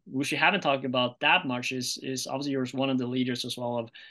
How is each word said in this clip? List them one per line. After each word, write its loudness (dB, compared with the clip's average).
which -2
we -2
haven't 4
talked 2
about 0
that 4
much, -2
is, -4
is -4
obviously -4
you're 0
one -2
of 2
the 0
leaders 0
as -6
well -2
of, -4